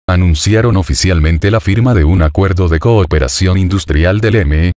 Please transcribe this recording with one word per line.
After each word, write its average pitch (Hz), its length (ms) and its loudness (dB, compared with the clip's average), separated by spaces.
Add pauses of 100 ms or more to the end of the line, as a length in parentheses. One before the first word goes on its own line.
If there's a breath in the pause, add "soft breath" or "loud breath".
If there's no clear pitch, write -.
anunciaron 95 680 0
oficialmente 85 760 0
la 110 80 0
firma 117 360 0
de 82 100 2
un 87 180 2
acuerdo 90 460 0
de 80 100 0
cooperación 92 800 0
industrial 92 600 0
del 110 160 0
M 82 400 0